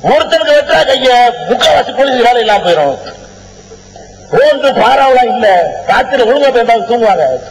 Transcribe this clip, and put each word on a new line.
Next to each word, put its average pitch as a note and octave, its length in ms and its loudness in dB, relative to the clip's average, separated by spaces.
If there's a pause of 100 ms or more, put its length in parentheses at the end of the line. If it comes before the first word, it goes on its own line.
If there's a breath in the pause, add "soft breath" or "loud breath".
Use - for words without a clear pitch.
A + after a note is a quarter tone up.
(100)
ஒருத்தனுக்கு D#4 460 0
வச்சா - 320 0
கைய C4 200 0 (420)
முக்காவாசி - 480 0
போலீஸுக்கு B3+ 300 0
வேலை B3 160 2
இல்லாம G#3 200 0
போயிடும். D3+ 340 0 (1400)
ரோந்து C#4 320 2 (120)
பாராவெல்லாம் B3+ 540 2
இல்ல, A3+ 120 -2 (440)
ராத்திரி C4 380 0
ஒழுங்கா C#4 220 2
போய் A#3+ 100 0
இருந்தாலும் A3+ 300 0
தூங்குவாங்க. G#3 340 0 (260)